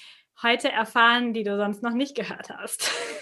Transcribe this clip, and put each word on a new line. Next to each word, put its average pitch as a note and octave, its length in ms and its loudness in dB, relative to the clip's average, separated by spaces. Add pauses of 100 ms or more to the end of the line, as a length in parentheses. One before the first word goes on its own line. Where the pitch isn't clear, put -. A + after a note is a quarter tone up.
(420)
heute B3 300 2
erfahren, A#3 640 4
die A3 100 -2
du G3+ 120 -2
sonst G#3 280 -2
noch A#3 80 0
nicht C4+ 220 0
gehört - 360 -8
hast. - 400 -6 (320)